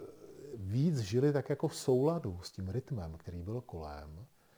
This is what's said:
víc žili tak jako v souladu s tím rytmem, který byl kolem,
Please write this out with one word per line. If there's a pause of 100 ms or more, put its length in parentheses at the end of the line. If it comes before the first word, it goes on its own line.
(560)
víc
žili
tak
jako
v
souladu
s
tím
rytmem,
který
byl
kolem, (320)